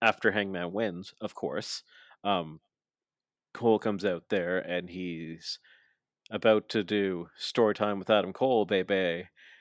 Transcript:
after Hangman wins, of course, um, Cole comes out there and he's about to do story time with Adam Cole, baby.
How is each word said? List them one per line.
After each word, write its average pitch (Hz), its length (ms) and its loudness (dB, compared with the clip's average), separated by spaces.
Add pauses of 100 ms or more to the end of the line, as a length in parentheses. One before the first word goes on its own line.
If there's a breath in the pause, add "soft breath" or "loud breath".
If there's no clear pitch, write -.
after 110 280 2
Hangman 95 420 -2
wins, 95 480 -6
of - 140 -10
course, - 480 -6 (400 soft breath)
um, 82 380 -2 (920)
Cole 113 240 4
comes 101 260 -2
out 90 240 -2
there 90 300 0
and 87 300 -4
he's 82 720 -8 (720 soft breath)
about 107 400 4
to 110 140 0
do 92 520 -2
story 107 380 2
time 104 240 0
with 95 120 -2
Adam 98 220 4
Cole, 123 320 2
baby. 90 640 0 (320 soft breath)